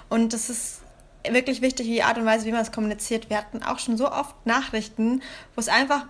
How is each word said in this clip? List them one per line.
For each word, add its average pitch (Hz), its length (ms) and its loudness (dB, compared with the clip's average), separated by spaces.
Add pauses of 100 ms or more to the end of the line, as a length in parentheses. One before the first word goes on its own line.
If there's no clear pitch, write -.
(100)
und 226 240 4
das 226 160 -4
ist - 300 -6 (480)
wirklich 247 340 2
wichtig, 262 240 0
die 226 160 2
Art 233 160 2
und 226 80 0
Weise, 220 200 4
wie 220 60 0
man 233 100 2
es 220 100 -4
kommuniziert. 214 580 -2
Wir 214 80 2
hatten - 240 -6
auch - 160 -4
schon 226 180 0
so 262 160 2
oft - 220 -4 (120)
Nachrichten, 233 760 0 (320)
wo 240 60 -4
es 220 80 -2
einfach, 269 420 2